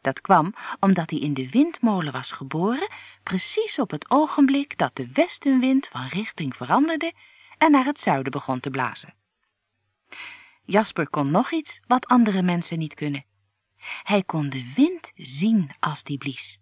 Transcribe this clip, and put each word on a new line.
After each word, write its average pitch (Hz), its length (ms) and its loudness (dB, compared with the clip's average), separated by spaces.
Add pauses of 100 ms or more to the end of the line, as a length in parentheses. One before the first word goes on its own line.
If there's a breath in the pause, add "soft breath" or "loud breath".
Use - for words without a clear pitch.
Dat 135 200 -2
kwam 175 340 4 (260 loud breath)
omdat 180 300 2
hij 160 80 -4
in 147 160 -2
de 131 160 -6
windmolen 214 640 0
was 127 200 -8
geboren, 202 560 -2 (340 loud breath)
precies - 560 -4
op 233 120 -2
het - 200 -8
ogenblik 277 680 2
dat 143 180 -2
de 123 160 -8
westenwind 269 760 2
van - 180 -8
richting 160 500 -6
veranderde 294 560 0 (460 soft breath)
en 320 120 6
naar 269 140 6
het 294 160 -4
zuiden 135 320 0
begon 131 280 -4
te 139 100 -6
blazen. 127 440 -6 (1500 loud breath)
Jasper 185 440 0
kon 143 220 0
nog 190 220 2
iets - 340 -6
wat 254 200 2
andere 214 360 4
mensen 175 360 0
niet 156 160 -6
kunnen. 143 300 -6 (760 loud breath)
Hij 196 200 2
kon 151 260 -2
de 131 260 -8
wind 330 400 2
zien 156 560 0 (100)
als 151 220 -4
die 143 160 -6
blies. - 440 -10